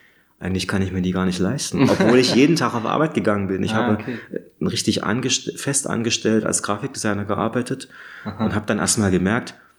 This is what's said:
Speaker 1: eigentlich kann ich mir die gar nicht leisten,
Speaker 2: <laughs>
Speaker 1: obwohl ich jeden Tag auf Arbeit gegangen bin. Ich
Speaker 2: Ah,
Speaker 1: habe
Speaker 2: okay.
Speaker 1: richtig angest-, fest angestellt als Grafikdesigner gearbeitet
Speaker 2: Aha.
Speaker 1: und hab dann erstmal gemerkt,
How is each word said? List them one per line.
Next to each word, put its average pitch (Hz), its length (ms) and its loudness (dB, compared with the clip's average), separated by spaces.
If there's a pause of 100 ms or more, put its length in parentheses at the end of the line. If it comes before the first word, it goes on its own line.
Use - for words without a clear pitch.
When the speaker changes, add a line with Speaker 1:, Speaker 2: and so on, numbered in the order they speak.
(400)
Speaker 1:
eigentlich 90 280 -4
kann 98 140 0
ich 90 100 -2
mir 92 100 -2
die 90 100 0
gar 92 140 0
nicht 90 140 0
leisten, 110 440 0
Speaker 2:
<laughs> 127 60 6
Speaker 1:
obwohl 208 280 4
ich 127 180 4
jeden 147 200 6
Tag 123 180 0
auf 113 120 -2
Arbeit 156 280 0
gegangen 101 340 0
bin. 95 160 -2
Ich 104 100 -2
Speaker 2:
Ah, 110 120 0
Speaker 1:
habe 110 80 2
Speaker 2:
okay. 113 240 -4 (440)
Speaker 1:
richtig - 420 0
angest-, 127 560 -2
fest - 280 -2
angestellt 110 580 0
als - 180 -2
Grafikdesigner 104 640 -4
gearbeitet 113 600 -4 (380)
Speaker 2:
Aha. 107 200 -6
Speaker 1:
und 98 100 0
hab 107 120 -2
dann 107 120 0
erstmal 98 320 2
gemerkt, 95 420 0 (260)